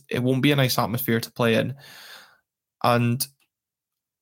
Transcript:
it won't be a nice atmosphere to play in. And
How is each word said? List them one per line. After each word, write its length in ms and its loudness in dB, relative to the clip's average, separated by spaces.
it 140 -4
won't 180 0
be 100 4
a 40 2
nice 220 2
atmosphere 420 -2
to 120 -8
play 240 0
in. 200 -2
And 420 0